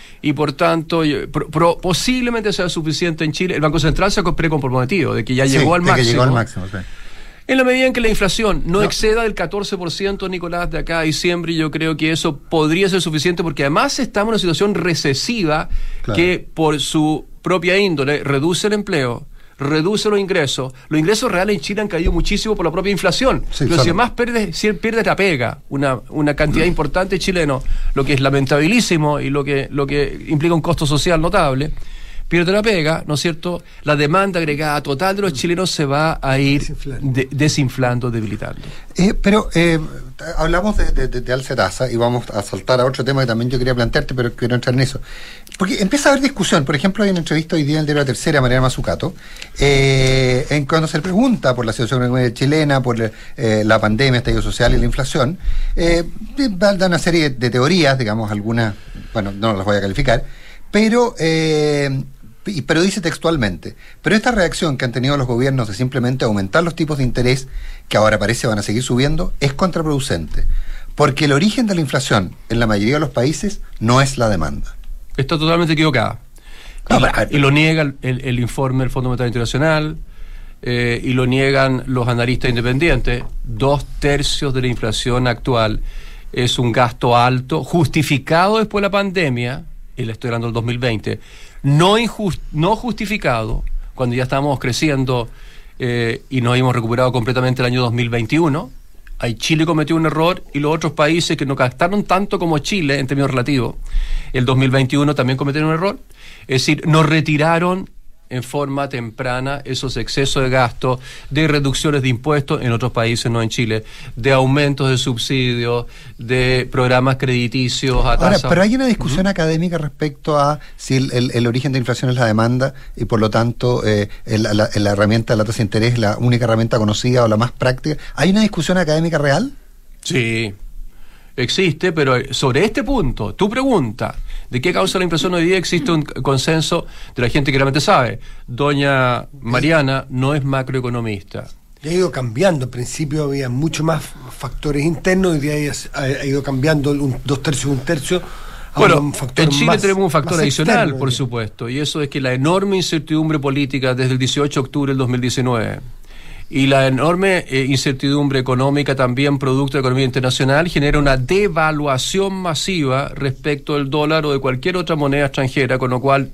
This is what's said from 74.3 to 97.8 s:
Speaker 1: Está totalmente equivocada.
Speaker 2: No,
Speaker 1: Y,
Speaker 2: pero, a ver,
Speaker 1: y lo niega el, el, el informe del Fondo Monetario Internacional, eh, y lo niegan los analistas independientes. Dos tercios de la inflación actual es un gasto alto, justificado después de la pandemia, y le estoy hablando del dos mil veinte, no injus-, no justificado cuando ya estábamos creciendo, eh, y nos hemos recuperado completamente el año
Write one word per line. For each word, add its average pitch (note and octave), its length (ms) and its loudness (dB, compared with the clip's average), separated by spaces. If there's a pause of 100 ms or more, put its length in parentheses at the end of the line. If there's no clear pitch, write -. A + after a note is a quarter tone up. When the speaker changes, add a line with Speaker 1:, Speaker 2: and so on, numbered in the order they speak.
Speaker 1:
Está C#3+ 220 0
totalmente E3 340 2
equivocada. C#3 460 2 (720)
Speaker 2:
No, A#3+ 100 6
Speaker 1:
Y, - 20 4
Speaker 2:
pero, - 140 2
a - 40 0
ver, G#2+ 120 0
Speaker 1:
y D3+ 80 2
lo C#3 100 4
niega D#3 320 4
el, C#3 200 -2
el, B2+ 220 -2
el B2 160 -2
informe C3 440 0
del B2+ 80 0
Fondo B2+ 180 -2
Monetario B2 200 0
Internacional, D3+ 680 0 (640)
eh, A#2+ 420 -2
y C3 100 0
lo B2+ 120 2
niegan C3+ 600 2
los B2+ 200 0
analistas A#2+ 420 0
independientes. B2 720 2 (200)
Dos C3 420 0 (140)
tercios C#3+ 540 0
de B2+ 80 -2
la B2 60 -2
inflación A#2+ 600 0
actual A#2 540 0 (500)
es B2 280 0
un A#2+ 120 2
gasto A#2+ 460 2
alto, B2+ 460 2
justificado E3 960 2
después G#3 220 -2
de G3+ 60 2
la F#3+ 40 -2
pandemia, E3+ 720 -2 (340)
y B2 80 -4
le A2+ 60 -6
estoy G#2+ 160 -8
hablando A#2 200 -2
del A2+ 60 -4
dos A#2 100 -2
mil A#2+ 140 -2
veinte, A2 420 -2 (440)
no E3+ 340 6
injus-, G#3+ 420 -2 (120)
no E3+ 240 2
justificado F3+ 880 -2 (320)
cuando A#2+ 200 0
ya B2+ 80 0
estábamos C#3 360 0
creciendo, C3 680 0 (520)
eh, A#2+ 500 -2
y B2+ 120 0
nos A#2+ 140 2
hemos B2+ 200 2
recuperado A#2+ 360 2
completamente B2+ 520 0
el - 20 2
año B2 160 0